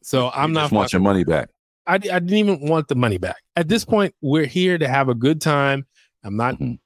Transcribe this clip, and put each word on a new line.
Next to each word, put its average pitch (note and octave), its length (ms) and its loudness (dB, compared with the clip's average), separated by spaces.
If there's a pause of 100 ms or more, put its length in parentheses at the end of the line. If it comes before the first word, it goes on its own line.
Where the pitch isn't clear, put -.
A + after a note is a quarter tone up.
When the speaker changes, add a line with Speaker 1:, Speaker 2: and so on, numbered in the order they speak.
Speaker 1:
So B2+ 320 -2
I'm C#3+ 160 -2
Speaker 2:
You D#3+ 40 -2
Speaker 1:
not D#3 100 0
Speaker 2:
just C#3+ 80 -2
want A2+ 200 2
your F#2 80 2
Speaker 1:
fucking F#2+ 40 2
Speaker 2:
money F#2+ 200 4
back. D#2 240 0 (380)
Speaker 1:
I, F3 80 2
I G3 40 0
didn't F#3 360 -2
even G3+ 340 2
want D#3+ 200 0
the D3 60 -2
money A#2 240 0
back. - 180 -6 (200)
At E3+ 120 0
this G#3+ 160 0
point, G3+ 360 0
we're D3 260 0
here F3+ 320 0
to D3+ 100 0
have C3+ 200 0
a B2 60 0
good C#3 260 0
time. C#3 460 0 (360)
I'm G2+ 140 -8
not A#2+ 180 -2
Speaker 2:
Mm-hmm. B2 200 -6 (120)